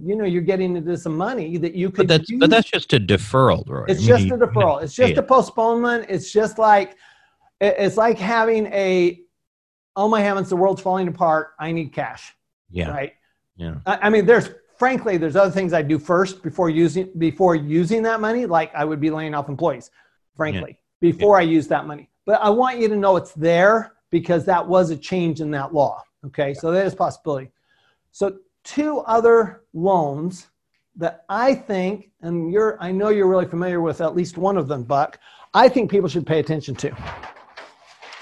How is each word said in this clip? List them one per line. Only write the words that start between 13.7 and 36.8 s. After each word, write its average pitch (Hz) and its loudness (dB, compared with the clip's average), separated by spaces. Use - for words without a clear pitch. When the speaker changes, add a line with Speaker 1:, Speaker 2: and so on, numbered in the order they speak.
Speaker 1:
I, 202 -2
I - 4
mean, 214 4
there's, 226 4
frankly, 240 0
there's 160 -2
other 196 4
things 185 -2
I 165 0
do 151 0
first 190 -2
before 165 -2
using, 165 0
before 165 2
using 165 0
that 226 -2
money. 226 -2
Like, 160 -2
I 147 -4
would 156 -4
be 156 0
laying 156 -6
off 147 -6
employees, 143 -6
frankly, 151 -6
Speaker 2:
Yeah. 170 4
Speaker 1:
before 196 4
Speaker 2:
Yeah. 175 2
Speaker 1:
I - 0
use 156 2
that 147 -2
money. 147 -16
But 214 2
I 214 2
want 247 0
you 220 0
to 214 -2
know 196 2
it's - -4
there, 180 2
because 170 0
that 175 0
was 180 2
a 156 -6
change 170 -4
in 151 -6
that 139 -6
law. 135 -2
Okay, 139 -4
Speaker 2:
Yeah. 139 -10
Speaker 1:
so 165 -4
that 190 0
is 180 -2
a 185 -14
possibility. 143 -6
So 196 -4
two 294 -4
other 226 4
loans 165 -2
that - -6
I 240 0
think, 196 -6
and 170 -6
you're, 214 0
I 175 -8
know 196 0
you're 202 2
really 180 2
familiar 175 -4
with 165 -4
at 165 -2
least 175 -4
one 190 0
of 147 -2
them, 135 -6
Buck, 139 -2
I 240 8
think 240 0
people 185 0
should 165 -4
pay 160 0
attention 143 -6
to. - -6